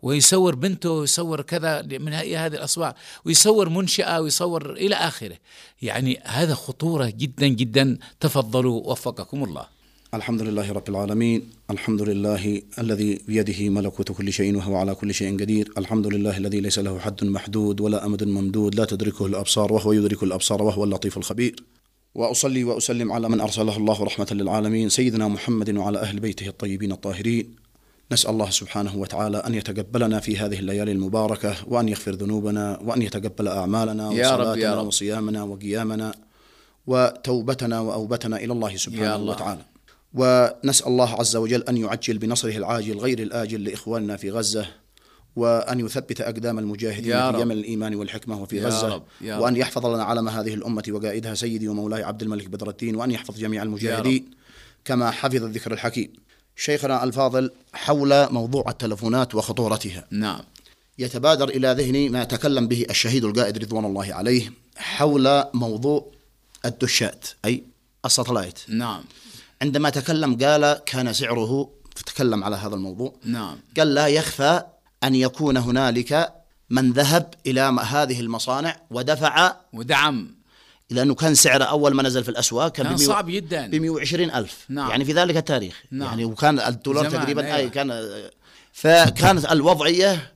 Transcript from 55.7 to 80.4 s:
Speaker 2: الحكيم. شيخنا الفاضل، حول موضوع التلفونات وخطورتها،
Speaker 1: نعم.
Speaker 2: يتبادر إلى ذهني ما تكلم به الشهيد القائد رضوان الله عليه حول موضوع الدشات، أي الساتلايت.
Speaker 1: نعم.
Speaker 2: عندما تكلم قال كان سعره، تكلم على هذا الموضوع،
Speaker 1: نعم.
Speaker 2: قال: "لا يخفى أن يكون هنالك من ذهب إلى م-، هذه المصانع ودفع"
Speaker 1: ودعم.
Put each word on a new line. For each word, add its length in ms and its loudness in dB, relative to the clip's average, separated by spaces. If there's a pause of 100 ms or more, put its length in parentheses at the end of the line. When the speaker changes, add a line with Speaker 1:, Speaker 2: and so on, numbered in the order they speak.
Speaker 2:
الحكيم. 400 -4 (440)
شيخنا 480 0
الفاضل، 460 0 (220)
حول 600 4
موضوع 360 0
التلفونات 640 -2
وخطورتها، 760 -2
Speaker 1:
نعم. 300 -4 (580)
Speaker 2:
يتبادر 500 2
إلى 300 2
ذهني 300 2
ما 160 0
تكلم 440 0
به 220 2
الشهيد 340 2
القائد 340 2
رضوان 260 -2
الله 300 -4
عليه 380 2 (240)
حول 680 4 (100)
موضوع 580 0 (520)
الدشات، 640 -2 (180)
أي 200 0 (400)
الساتلايت. 540 0 (100)
Speaker 1:
نعم. 360 -4 (580)
Speaker 2:
عندما 280 2
تكلم 540 0
قال 420 6
كان 260 -2
سعره، 580 -2 (360)
تكلم 380 0
على 120 -2
هذا 180 -6
الموضوع، 400 -6 (100)
Speaker 1:
نعم. 320 -4 (200)
Speaker 2:
قال: 180 6
"لا 120 4
يخفى 560 4 (420)
أن 100 4
يكون 420 2
هنالك 800 2 (360)
من 220 4
ذهب 420 4 (120)
إلى 260 4
م-، 80 2
هذه 400 0
المصانع 560 -4 (140)
ودفع" 640 2 (160)
Speaker 1:
ودعم. 640 0 (560)